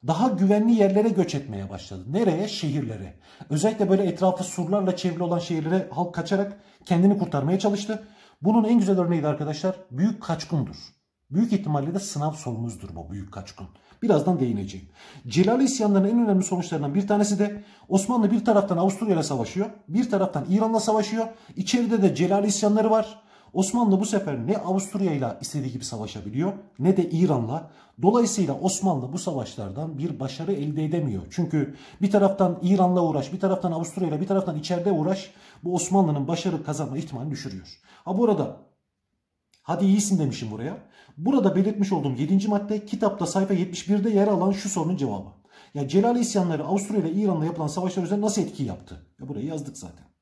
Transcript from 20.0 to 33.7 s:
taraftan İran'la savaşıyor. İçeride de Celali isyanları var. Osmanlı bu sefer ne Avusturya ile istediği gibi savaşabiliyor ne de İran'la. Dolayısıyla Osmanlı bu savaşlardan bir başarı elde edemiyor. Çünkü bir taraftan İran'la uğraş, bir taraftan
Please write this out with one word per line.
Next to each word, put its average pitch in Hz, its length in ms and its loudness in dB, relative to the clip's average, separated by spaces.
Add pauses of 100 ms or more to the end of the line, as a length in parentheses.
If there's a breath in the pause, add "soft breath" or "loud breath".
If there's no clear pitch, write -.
taraftan 185 380 0
İran'la 220 320 2
savaşıyor. 220 460 0 (300 loud breath)
İçeride 220 460 2
de 170 120 6
Celali 185 320 2
isyanları 214 440 2
var. 220 320 0 (300 soft breath)
Osmanlı 190 480 2
bu 214 60 0
sefer 139 400 -2
ne 208 100 2
Avusturya 190 560 -2
ile 131 280 -2
istediği 135 320 -6
gibi 123 120 -10
savaşabiliyor 107 680 -4 (260)
ne 185 180 4
de 175 140 0
İran'la. 135 600 0 (320 loud breath)
Dolayısıyla 202 580 4
Osmanlı 165 520 -2
bu 185 60 -6
savaşlardan 135 800 -6
bir 151 220 -6
başarı 165 320 -6
elde 151 320 -4
edemiyor. 143 460 -2
Çünkü 156 440 -2 (280 loud breath)
bir 196 80 2
taraftan 196 520 2
İran'la 180 420 4
uğraş, 151 280 -2
bir 185 80 -8
taraftan 185 320 0